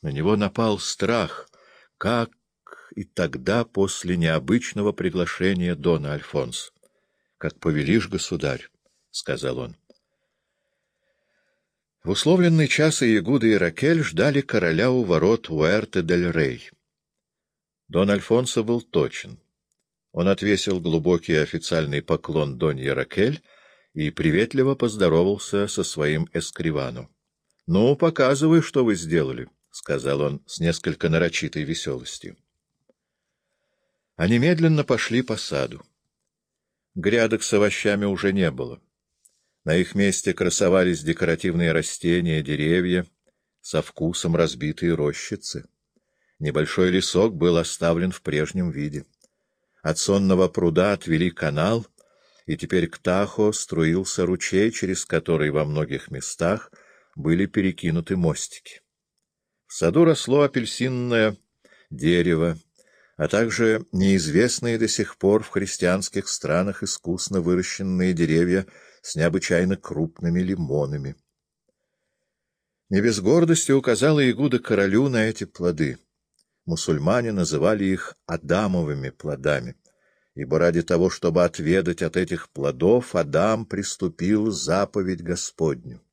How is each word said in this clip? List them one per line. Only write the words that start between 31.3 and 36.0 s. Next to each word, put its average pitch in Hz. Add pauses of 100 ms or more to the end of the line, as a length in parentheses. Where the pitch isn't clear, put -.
веселостью. 64 (1800)
Они 107
медленно 160
пошли 120
по 117
саду. - (1120)